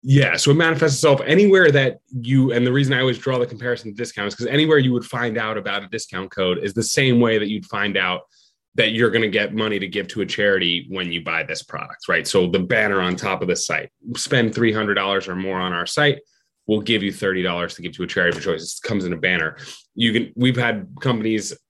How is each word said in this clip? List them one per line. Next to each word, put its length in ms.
Yeah, 340
so 140
it 80
manifests 400
itself 260
anywhere 460
that 300
you, 320
and 140
the 60
reason 200
I 80
always 160
draw 220
the 80
comparison 460
to 40
discounts, 380
'cause 120
anywhere 300
you 160
would 140
find 320
out 180
about 260
a 60
discount 420
code 320
is 120
the 80
same 380
way 180
that 100
you'd 160
find 320
out 280
that 180
you're 180
gonna 180
get 260
money 240
to 100
give 200
to 120
a 60
charity 640
when 200
you 120
buy 200
this 200
product, 440
right? 220
So 180
the 120
banner 420
on 160
top 240
of 80
the 80
site, 320
"Spend 400
three 200
hundred 220
dollars 300
or 80
more 240
on 140
our 140
site, 320
we'll 140
give 220
you 100
thirty 300
dollars 340
to 60
give 100
to 100
a 40
charity 300
of 80
your 100
choice." 300
It 20
comes 200
in 80
a 20
banner. 400
You 180
can, 240
we've 200
had 320
companies 560